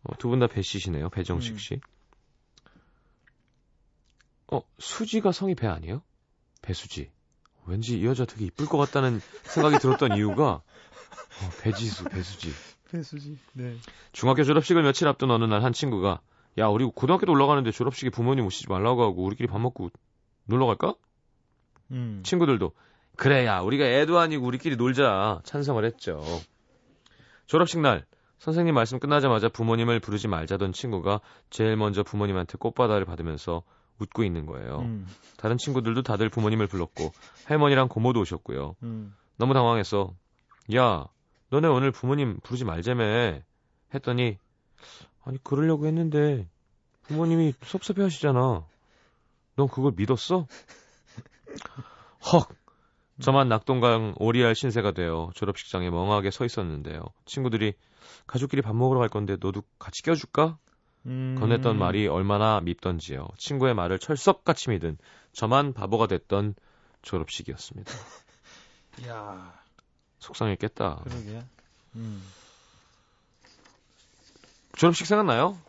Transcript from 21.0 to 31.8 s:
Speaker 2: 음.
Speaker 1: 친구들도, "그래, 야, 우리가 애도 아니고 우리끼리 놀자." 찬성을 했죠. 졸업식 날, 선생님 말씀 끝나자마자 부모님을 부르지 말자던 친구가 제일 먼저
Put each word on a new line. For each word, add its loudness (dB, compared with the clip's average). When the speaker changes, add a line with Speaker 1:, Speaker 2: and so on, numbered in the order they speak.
Speaker 2:
음. -8
Speaker 1:
친구들도, 4
"그래, 6
야, 2
우리가 2
애도 4
아니고 2
우리끼리 -2
놀자." 2
찬성을 -2
했죠. -4
졸업식 2
날, 2
선생님 0
말씀 2
끝나자마자 2
부모님을 0
부르지 -4
말자던 -2
친구가 -2
제일 0
먼저 0